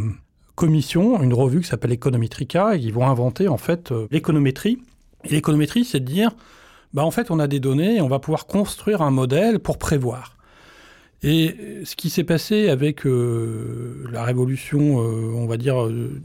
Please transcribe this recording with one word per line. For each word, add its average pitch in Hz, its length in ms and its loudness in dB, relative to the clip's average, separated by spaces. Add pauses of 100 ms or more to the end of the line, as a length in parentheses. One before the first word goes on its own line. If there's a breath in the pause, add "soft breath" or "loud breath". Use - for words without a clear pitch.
(540)
commission, 170 640 2
une 123 140 4
revue 131 280 2
qui - 40 -6
s'appelle 120 260 -2
Econometrica, 135 840 0
et - 20 0
ils 113 140 -4
vont 123 160 2
inventer, 127 400 2
en 123 100 0
fait, 170 320 -4
euh, 113 220 -4
l'économétrie. 151 640 2 (460)
Et - 60 -8
l'économétrie, 151 540 2
c'est 139 160 -4
de 127 40 -4
dire, 190 260 2 (640 loud breath)
bah, 139 100 2
en 165 60 2
fait, 233 220 -2
on 160 80 2
a 147 80 2
des 143 100 0
données, 143 380 2
et 202 60 2
on 131 60 2
va 135 120 0
pouvoir - 260 -4
construire 202 560 0
un 143 80 2
modèle 139 480 2
pour - 200 -4
prévoir. 127 580 -4 (880 loud breath)
Et 160 600 0
ce - 100 -12
qui - 160 -4
s'est 170 140 0
passé 208 440 2
avec, 143 380 0
euh, 120 1040 -2
la 117 140 -6
révolution, 131 760 0
euh, 113 320 -2
on 117 140 -2
va 113 100 -2
dire, 123 300 0
euh, 120 380 -6